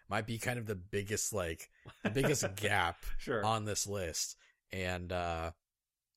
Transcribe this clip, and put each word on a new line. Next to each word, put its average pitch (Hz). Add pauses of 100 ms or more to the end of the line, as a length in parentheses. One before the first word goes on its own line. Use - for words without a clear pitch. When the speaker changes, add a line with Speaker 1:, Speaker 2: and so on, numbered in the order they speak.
Speaker 1:
might 110
be 117
kind 120
of 113
the 110
biggest, 98
like, 87 (320)
the -
biggest 135
Speaker 2:
<laughs> 98
Speaker 1:
gap 98 (200)
Speaker 2:
Sure. 113
Speaker 1:
on 110
this 104
list. 95 (360)
And, 90
uh, 85 (640)